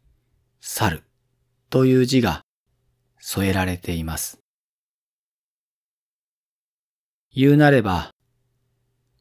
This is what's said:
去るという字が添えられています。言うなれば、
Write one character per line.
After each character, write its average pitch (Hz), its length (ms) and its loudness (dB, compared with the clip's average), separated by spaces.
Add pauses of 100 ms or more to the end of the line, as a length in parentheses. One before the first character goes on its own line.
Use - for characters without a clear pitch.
(600)
去 - 300 -4
る 76 140 -10 (680)
と 131 160 2
い 131 100 2
う 127 80 4
字 131 160 0
が 87 220 -2 (760)
添 98 300 -4
え 95 40 0
ら 95 120 -2
れ 90 140 -6
て 87 160 -8
い 82 100 -6
ま 80 140 -8
す。 - 200 -12 (3000)
言 135 180 4
う 143 40 6
な 147 140 6
れ 135 100 4
ば、 92 300 -4 (1120)